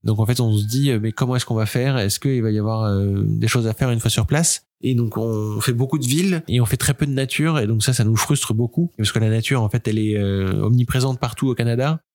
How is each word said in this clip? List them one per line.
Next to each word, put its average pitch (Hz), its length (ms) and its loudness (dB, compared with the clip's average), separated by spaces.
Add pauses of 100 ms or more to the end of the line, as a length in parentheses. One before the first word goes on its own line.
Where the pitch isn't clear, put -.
Donc 110 160 0
en 110 80 2
fait, 120 140 0
on 110 160 2
se 104 80 2
dit, 131 260 0
euh, 113 100 2
mais 110 120 -2
comment 127 240 0
est-ce 123 80 -2
qu'on 117 100 -4
va 110 120 0
faire ? 131 320 0
Est-ce 101 200 0
qu'il 131 240 -2
va 110 80 0
y 107 80 0
avoir, 110 260 -2
euh, 101 380 0
des 107 260 0
choses 117 180 0
à 110 80 -2
faire 131 160 0
une 113 100 0
fois 117 100 0
sur - 160 0
place ? 160 360 0 (180)
Et 127 140 0
donc 117 220 0
on 110 460 -4
fait 131 100 0
beaucoup 131 260 0
de 127 60 -2
villes 165 420 0
et 123 140 0
on 117 60 2
fait 117 100 0
très - 160 0
peu 143 140 0
de 139 60 -2
nature, 151 460 0
et 107 80 0
donc 110 160 0
ça, 131 100 2
ça 120 120 2
nous 110 120 4
frustre - 380 0
beaucoup, 120 420 0
parce 107 160 -2
que 113 60 -2
la 110 120 2
nature, 113 320 0
en 104 60 0
fait, 113 200 -2
elle 110 100 0
est, 107 180 0
euh, 98 460 0
omniprésente 123 560 0
partout 131 300 -2
au 123 60 0
Canada. 123 460 0 (140)